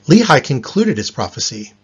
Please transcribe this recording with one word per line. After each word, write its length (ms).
Lehi 340
concluded 540
his 160
prophecy 600